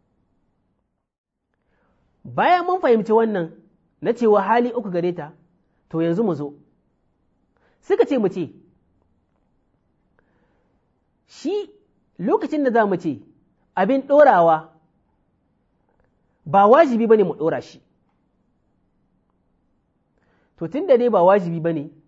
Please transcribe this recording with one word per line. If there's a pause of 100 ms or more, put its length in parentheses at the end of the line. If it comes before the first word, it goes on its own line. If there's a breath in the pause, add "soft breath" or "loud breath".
(2250)
Bayan
mun
fahimci
wannan (520)
na
cewa
hali
uku
gare
ta, (580)
to,
yanzu
mu
zo. (1300)
Suka
ce
mu
ce, (2750)
shi (500)
lokacin
da
za
mu
ce (560)
abin
ɗorawa (1800)
ba
wajibi
ba
ne
mu
ɗora
shi. (2750)
To,
tun
da
dai
ba
wajibi
ba
ne, (180)